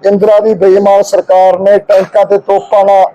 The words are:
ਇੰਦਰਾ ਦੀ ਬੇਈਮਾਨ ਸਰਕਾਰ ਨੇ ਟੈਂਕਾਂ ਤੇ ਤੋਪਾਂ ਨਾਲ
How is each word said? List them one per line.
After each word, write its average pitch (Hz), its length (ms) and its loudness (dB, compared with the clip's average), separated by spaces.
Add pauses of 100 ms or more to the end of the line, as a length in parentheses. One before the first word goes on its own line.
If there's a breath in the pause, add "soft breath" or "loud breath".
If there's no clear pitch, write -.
ਇੰਦਰਾ 208 320 0
ਦੀ 220 160 0
ਬੇਈਮਾਨ 196 480 0
ਸਰਕਾਰ 185 560 0
ਨੇ 196 200 0
ਟੈਂਕਾਂ 196 480 -2
ਤੇ 196 120 0
ਤੋਪਾਂ 202 460 -2
ਨਾਲ 196 200 2 (100)